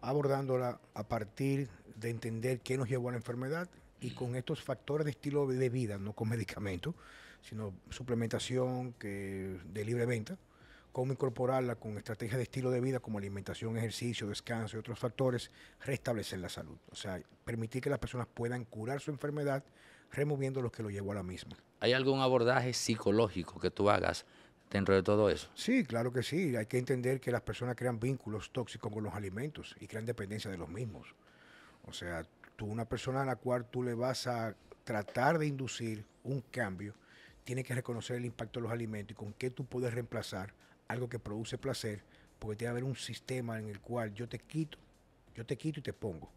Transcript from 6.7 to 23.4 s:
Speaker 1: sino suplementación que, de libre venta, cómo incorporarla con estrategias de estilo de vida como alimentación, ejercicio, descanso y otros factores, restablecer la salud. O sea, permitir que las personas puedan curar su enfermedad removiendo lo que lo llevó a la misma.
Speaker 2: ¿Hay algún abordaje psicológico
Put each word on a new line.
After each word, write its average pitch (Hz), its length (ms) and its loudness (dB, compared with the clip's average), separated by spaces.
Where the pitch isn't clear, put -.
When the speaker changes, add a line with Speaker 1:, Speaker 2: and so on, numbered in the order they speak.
Speaker 1:
sino 107 280 -6
suplementación 123 1000 0
que, 98 680 -4
de 104 220 -4
libre 117 220 2
venta, 120 320 0
cómo 131 220 0
incorporarla 127 640 2
con 107 220 -6
estrategias 113 400 -4
de 127 60 2
estilo 127 280 0
de 127 100 4
vida 127 180 2
como 107 200 -4
alimentación, 101 580 -4
ejercicio, 113 500 -2
descanso 110 480 -4
y 110 40 -4
otros 107 180 -6
factores, 123 540 2
restablecer 117 580 -2
la 87 100 -6
salud. 73 280 -10
O - 40 -16
sea, 92 260 -6
permitir 117 360 -2
que 143 100 0
las 135 80 0
personas 120 340 -4
puedan 120 320 -2
curar 120 360 -6
su 156 100 -6
enfermedad 143 520 0
removiendo 135 520 2
lo 117 80 2
que - 100 -8
lo 107 80 -2
llevó 98 220 -2
a 104 40 0
la 98 80 -2
misma. 90 320 -8
Speaker 2:
¿Hay 113 140 6
algún 135 280 6
abordaje 127 520 6
psicológico 107 840 4